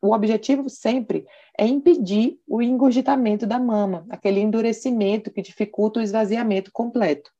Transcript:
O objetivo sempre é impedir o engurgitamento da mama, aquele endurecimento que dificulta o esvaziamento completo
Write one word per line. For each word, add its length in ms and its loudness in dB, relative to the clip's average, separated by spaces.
O 120 2
objetivo 560 0
sempre 560 -4
é 80 2
impedir 840 2
o 140 -2
engurgitamento 840 2
da 140 -2
mama, 500 -2
aquele 320 -2
endurecimento 920 0
que 100 -8
dificulta 580 -2
o 40 -2
esvaziamento 720 -2
completo 680 -2